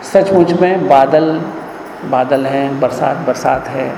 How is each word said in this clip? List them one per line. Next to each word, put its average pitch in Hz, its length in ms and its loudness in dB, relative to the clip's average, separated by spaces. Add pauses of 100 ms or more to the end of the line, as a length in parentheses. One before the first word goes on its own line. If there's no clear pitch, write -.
सचमुच 175 500 2
में 180 360 2
बादल 156 520 4 (640)
बादल 135 400 0
हैं, 139 340 -2
बरसात 139 380 -2
बरसात 131 500 -2
है 135 300 -6